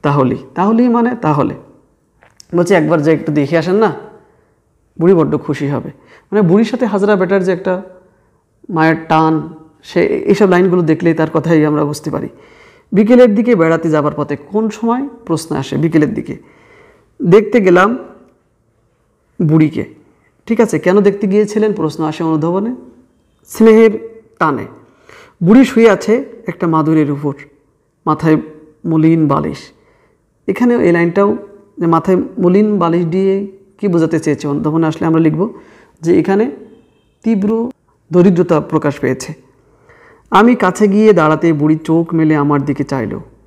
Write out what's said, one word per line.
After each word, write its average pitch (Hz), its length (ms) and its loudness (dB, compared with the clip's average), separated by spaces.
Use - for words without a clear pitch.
তাহলেই, 139 360 0
তাহলেই 226 340 0
মানে 240 340 0
তাহলে, 147 320 0
বলছে, 175 180 2
"একবার 156 280 0
যে 156 100 2
একটু 156 200 -2
দেখে 147 260 0
আসেন 170 160 -2
না, 208 180 0
বুড়ি 180 140 4
বড্ড 151 220 0
খুশি 139 320 -6
হবে।" 143 220 -6
মানে 196 160 2
বুড়ির 208 160 4
সাথে 247 220 -4
হাজরা 202 300 0
বেটার 185 280 -2
যে 185 80 -2
একটা 185 300 -6
মায়ের 160 260 0
টান, 160 460 0
সে - 180 -4
এইসব - 480 0
লাইনগুলো 180 340 2
দেখলেই 160 320 0
তার 156 180 -2
কথাই 156 340 0
আমরা 151 180 0
বুঝতে 147 260 -8
পারি। - 180 -8
বিকেলের 226 420 6
দিকে 233 200 2
বেড়াতে 165 360 0
যাবার 147 260 0
পথে, 147 200 -6
কোন 208 340 -4
সময় 247 380 -4
প্রশ্ন 156 320 -6
আসে, 139 200 -6
বিকেলের 156 380 0
দিকে। - 220 -10
দেখতে 208 380 4
গেলাম 190 380 2
বুড়িকে। 156 420 0
ঠিক 226 140 -2
আছে, 214 180 0
কেন 190 220 2
দেখতে 202 260 0
গিয়েছিলেন 208 460 0
প্রশ্ন 160 320 -4
আসে 156 200 -6
অনুধাবনে, 170 500 -2
স্নেহের 220 760 2
টানে। 135 280 -2
বুড়ি 240 200 6
শুয়ে 226 260 4
আছে 226 340 0
একটা 180 200 -6
মাদুরের 156 440 0
উপর, 143 240 -6
মাথায় 156 300 0
মলিন 160 420 2
বালিশ। 147 300 -2
এখানে 240 260 0
এই 180 180 2
লাইনটাও 175 440 0
যে 170 80 -4
মাথায় 165 300 0
মলিন 202 400 2
বালিশ 170 280 0
দিয়ে 190 400 -2
কি 202 100 -4
বোঝাতে 165 300 0
চেয়েছে 147 300 -4
অনুধাবনে 156 380 -2
আসলে 156 200 -4
আমরা 160 140 2
লিখব 165 320 -2
যে 165 200 2
এখানে 196 300 -2
তীব্র 226 480 -2
দরিদ্রতা 175 480 2
প্রকাশ 151 380 -4
পেয়েছে। 131 360 -6
আমি 220 240 4
কাছে 196 340 0
গিয়ে 214 240 4
দাঁড়াতে 160 400 2
বুড়ি 151 240 0
চোখ 165 380 -2
মেলে 156 220 2
আমার 143 280 0
দিকে 143 200 -4
চাইল। 127 340 -8